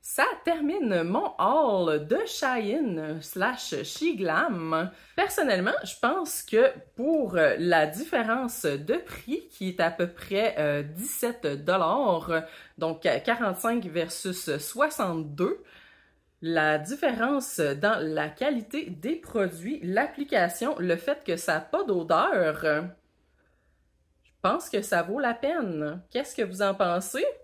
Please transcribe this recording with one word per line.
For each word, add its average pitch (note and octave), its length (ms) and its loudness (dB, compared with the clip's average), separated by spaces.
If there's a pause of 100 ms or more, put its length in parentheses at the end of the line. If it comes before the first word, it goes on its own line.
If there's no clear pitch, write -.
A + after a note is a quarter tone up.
Ça - 140 2 (220)
termine D4 580 2
mon B3 340 0
haul F#3+ 680 4
de A#3+ 180 2
Shein G#3+ 960 -2
slash F#3+ 640 -4
Sheglam. F3+ 1040 -2 (280)
Personnellement, C#4 680 2
je - 180 -12
pense D#4+ 420 0
que B3 280 4 (240)
pour, B3+ 400 0
euh, D3+ 240 6
la E3 280 4
différence A#3 800 -2
de D3 280 0
prix, - 560 -6
qui - 180 -8
est F3+ 140 -2
à E3 100 4
peu F3 160 -2
près, G3 520 -2
euh, D3 220 2
dix-sept A3 640 -6 (200)
dollars, F3 760 2 (340)
donc, D#3+ 280 -2
euh, C#3+ 140 4
quarante-cinq A#3 680 0
versus E3+ 680 -4
soixante-deux, F3+ 1040 -2 (800)
la D#3 360 2
différence C4 840 0
dans D#3 420 2
la D#3 280 -2
qualité C4+ 560 -2
des F#3+ 320 -6
produits, G3 680 -4
l'application, A#3 960 0
le F3 160 2
fait C#4+ 300 -2
que F3 100 0
ça E3+ 220 0
a - 20 0
pas F4 240 -2
d'odeur, F3 800 2 (1600)
je - 80 -20 (100)
pense C4 280 2
que G3+ 120 -2
ça F3+ 200 2
vaut G3 180 -2
la B3 140 0
peine. F#3 680 -2 (100)
Qu'est-ce C4+ 220 -4
que A#3 100 -2
vous F#3 180 -4
en G3 140 2
pensez ? F#3+ 500 0 (180)